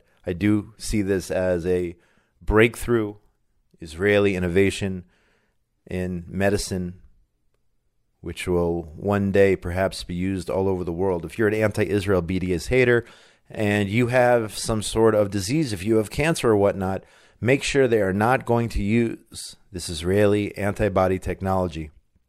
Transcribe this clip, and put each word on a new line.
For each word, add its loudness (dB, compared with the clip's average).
I -4
do 0
see -4
this -2
as -2
a -2
breakthrough 0
Israeli 2
innovation 0
in -6
medicine, -2
which -12
will -2
one -2
day 6
perhaps -4
be -10
used -4
all -2
over -2
the -6
world. -2
If -8
you're 2
an 2
anti-Israel 0
B -2
D -2
S -4
hater 4
and 0
you 2
have 2
some -4
sort 2
of 2
disease, -2
if -6
you 2
have 0
cancer 0
or 4
whatnot, 0
make 2
sure 2
they 2
are 0
not 0
going 0
to -4
use -2
this -10
Israeli 0
antibody 0
technology -4